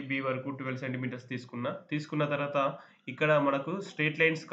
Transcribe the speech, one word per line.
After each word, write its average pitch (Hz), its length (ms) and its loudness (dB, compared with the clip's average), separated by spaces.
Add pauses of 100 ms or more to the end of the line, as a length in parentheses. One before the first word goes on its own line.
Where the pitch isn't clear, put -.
బి 135 140 0
వరకు 131 360 -2
twelve 131 240 -4
centimeters 127 480 -4
తీసుకున్నా. 123 400 -4 (200)
తీసుకున్న 151 420 0
తర్వాత 143 260 -2 (500)
ఇక్కడ 151 240 2 (140)
మనకు 139 260 2 (100)
straight 151 400 0
lines 160 320 4